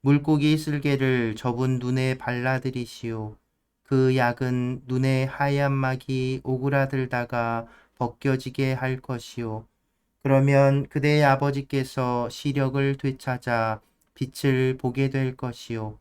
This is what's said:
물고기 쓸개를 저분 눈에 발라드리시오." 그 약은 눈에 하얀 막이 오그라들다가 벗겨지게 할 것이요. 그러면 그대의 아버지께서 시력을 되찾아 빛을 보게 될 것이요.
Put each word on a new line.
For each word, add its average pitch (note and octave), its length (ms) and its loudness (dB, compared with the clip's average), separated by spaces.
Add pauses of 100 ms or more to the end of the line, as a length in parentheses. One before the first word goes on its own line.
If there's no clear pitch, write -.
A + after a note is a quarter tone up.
물고기 D3 560 4
쓸개를 C3+ 760 0
저분 B2+ 420 0
눈에 C3 400 0
발라드리시오." B2 1160 -4 (540)
그 C3 260 4
약은 B2 720 0
눈에 C3 380 0
하얀 C#3+ 480 0
막이 C3 720 -2
오그라들다가 B2+ 1200 -2 (320)
벗겨지게 C3 760 -2
할 C3 280 -4
것이요. A2+ 680 -8 (560)
그러면 C#3 680 4
그대의 D3 360 2
아버지께서 C3+ 1040 0
시력을 C#3 680 -2
되찾아 A#2+ 840 -2 (340)
빛을 C3 640 0
보게 C3 320 -2
될 C3 260 -2
것이요. A2+ 640 -8